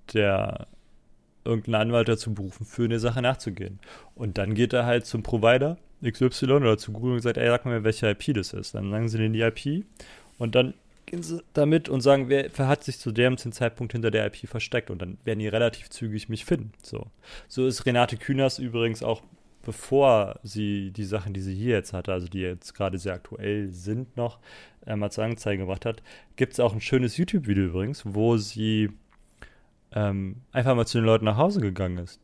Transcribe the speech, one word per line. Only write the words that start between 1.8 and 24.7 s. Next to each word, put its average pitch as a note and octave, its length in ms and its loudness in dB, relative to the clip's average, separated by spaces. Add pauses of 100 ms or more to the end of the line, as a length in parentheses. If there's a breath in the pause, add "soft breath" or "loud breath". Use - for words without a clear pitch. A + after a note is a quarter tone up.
dazu A2+ 240 0
berufen, G2+ 320 -8
für - 200 -2
eine A#2 140 0
Sache A#2 220 -2
nachzugehen. F#2+ 580 -2 (360 loud breath)
Und A2 240 -6
dann G2+ 160 0
geht A2+ 180 2
er B2 140 2
halt A#2+ 180 2
zum A2 180 -4
Provider B2+ 540 4 (240)
X A#2+ 220 -4
Y C3 400 4
oder A2 160 6
zu - 140 -10
Google A#2+ 220 -2
und A#2+ 60 -2
sagt, A#2 160 0
„Ey, A#2+ 120 2
sag A#2+ 180 2
mal, A#2 180 0
welche A2 260 2
I G2+ 40 2
P - 180 -2
das G2+ 220 -4
ist.“ G2 200 -10
Dann G2 160 -4
sagen A2 200 -2
sie A2+ 80 -2
denen A2 160 2
die A2+ 80 0
I A2+ 80 4
P D3+ 340 -4 (540 loud breath)
und A#2 160 -2
dann B2+ 180 4 (320)
gehen E3+ 180 -8
sie E3 200 -8 (100)
damit D#3 380 4
und C3+ 100 0
sagen, C3+ 300 4
„Wer, C#3 260 2
wer C3+ 120 2
hat C#3+ 160 2
sich - 140 -6
zu A#2 140 -6
dem, B2 240 4
zum A#2+ 160 -8
Zeitpunkt A#2 400 -4
hinter A2+ 180 0
der G#2+ 160 2
I G#2 40 -4
P - 160 -12
versteckt?“ - 440 -6
Und F#2 120 -8
dann F2+ 220 -10
werden A2 160 -2
die G#2+ 80 -2
relativ A2+ 420 0
zügig G#2+ 400 -8
mich A2 160 -8
finden. A2 260 -2 (100)
So. - 240 -12 (420 loud breath)
So B2+ 180 0
ist B2 180 -2
Renate A#2+ 320 2
Künast C3+ 420 0
übrigens A#2 440 -2
auch, A2+ 200 -2 (400)
bevor A2+ 800 4
sie G2+ 480 -4
die G2+ 140 -8
Sachen, G2 300 -6
die F#2+ 60 -6
sie F#2+ 140 -6
hier A2+ 200 0
jetzt F#2+ 180 -2
hatte, F#2 220 -4
also F2+ 140 -4
die F#2+ 120 -6
jetzt F2+ 340 -6
gerade F#2+ 220 -2
sehr F#2 160 -4
aktuell G2+ 580 -4
sind G#2 460 -8
noch, A#2+ 220 -4 (480 loud breath)